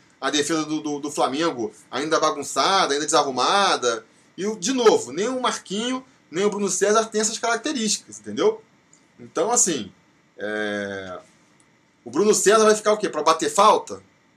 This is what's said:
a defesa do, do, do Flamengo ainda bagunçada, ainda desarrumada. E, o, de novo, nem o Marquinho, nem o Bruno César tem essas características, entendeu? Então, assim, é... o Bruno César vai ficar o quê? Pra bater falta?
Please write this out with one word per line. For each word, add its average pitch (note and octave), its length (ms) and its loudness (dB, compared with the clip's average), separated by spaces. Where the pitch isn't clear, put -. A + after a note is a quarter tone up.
a C3+ 100 -2
defesa D3+ 340 0
do, D3+ 160 -4
do, D3 200 -6
do C#3+ 120 -8
Flamengo C3+ 640 -2
ainda D3+ 280 0
bagunçada, D3+ 760 0
ainda D3 120 -2
desarrumada. D3 1000 2
E, F3+ 80 -6
o, G#3+ 100 -4
de F#3 160 -4
novo, G#3 400 2
nem F3+ 160 -2
o B3+ 140 -4
Marquinho, B3 640 -4
nem F3+ 140 -2
o G#3 40 4
Bruno G3+ 200 -4
César G#3+ 360 2
tem G#3+ 160 -4
essas A3 160 -4
características, A3+ 840 -4
entendeu? D3+ 440 0
Então, D3+ 320 -4
assim, C#3+ 400 0
é... G2+ 840 -6
o A2+ 60 -14
Bruno G3 220 4
César G#3+ 300 4
vai G#3+ 120 6
ficar G#3+ 180 0
o G#3 40 0
quê? F#3+ 120 -4
Pra D3+ 140 -6
bater D#3+ 260 2
falta? G3 520 4